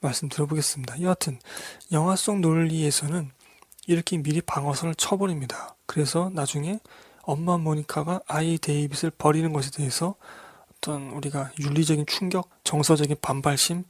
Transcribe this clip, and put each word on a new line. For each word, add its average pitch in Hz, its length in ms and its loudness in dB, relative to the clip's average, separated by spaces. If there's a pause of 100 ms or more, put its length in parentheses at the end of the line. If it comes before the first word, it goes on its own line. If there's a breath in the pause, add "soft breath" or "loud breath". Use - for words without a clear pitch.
말씀드려보겠습니다. 143 1000 -2
여하튼 180 360 0 (540 loud breath)
영화 170 240 4
속 202 240 0
논리에서는 160 880 2 (560 loud breath)
이렇게 170 320 2
미리 151 220 0
방어선을 143 540 -2
쳐버립니다. 175 840 -2 (100)
그래서 165 480 0
나중에 151 460 -2 (420 loud breath)
엄마 170 360 0
모니카가 156 680 -2
아이 160 320 0
데이빗을 147 520 0
버리는 156 420 2
것에 139 180 -2
대해서 151 440 -2 (640 loud breath)
어떤 139 340 -6
우리가 143 500 -6
윤리적인 147 460 2
충격, 185 420 -2 (160)
정서적인 147 560 4
반발심, 143 680 0